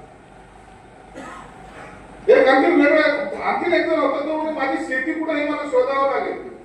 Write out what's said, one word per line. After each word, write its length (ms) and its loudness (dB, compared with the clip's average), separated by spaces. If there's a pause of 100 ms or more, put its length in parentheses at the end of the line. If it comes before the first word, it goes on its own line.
(2500)
एक 80 6
आणखी 220 4
वेगळं, 720 2
आणखी 340 -2
एक 100 0
जण 120 0
होता, 220 0
तो 160 -4
म्हणे, 160 -4
"माझी 320 -4
शेती 280 -4
कुठं 220 -4
आहे, 140 -2
मला 140 -4
शोधावं 480 0
लागेल." 400 -6 (140)